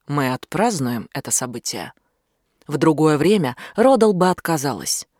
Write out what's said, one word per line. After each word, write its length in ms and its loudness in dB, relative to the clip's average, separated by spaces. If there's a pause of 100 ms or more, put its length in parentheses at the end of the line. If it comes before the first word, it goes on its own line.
мы 260 -2
отпразднуем 800 -4
это 160 -10
событие?" 640 -6 (760)
В 100 -6
другое 400 2
время 380 2 (200)
Родал 380 4
бы 160 2
отказалась. 800 -4 (120)